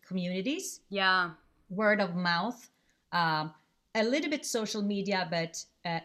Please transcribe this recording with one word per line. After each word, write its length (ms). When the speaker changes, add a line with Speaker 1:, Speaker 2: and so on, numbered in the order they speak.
Speaker 1:
communities. 840
Speaker 2:
Yeah. 420
Speaker 1:
Word 320
of 140
mouth, 560
um, 400
a 100
little 260
bit 160
social 360
media, 480
but, 340
uh, 200